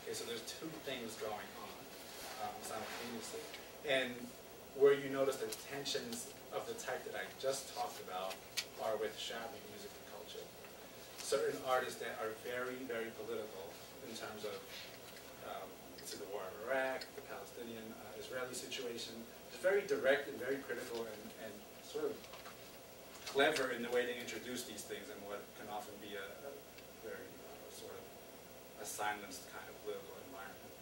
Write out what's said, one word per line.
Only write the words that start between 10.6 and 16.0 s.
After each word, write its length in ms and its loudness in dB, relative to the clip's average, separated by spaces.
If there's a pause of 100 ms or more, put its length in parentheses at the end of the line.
Certain 400 6
artists 400 4
that 160 -2
are 240 0
very, 320 0 (160)
very 160 0 (160)
political 480 -4 (320)
in 160 -6
terms 240 -4
of, 160 -2 (880)
um, 200 -4 (280)
you 80 -10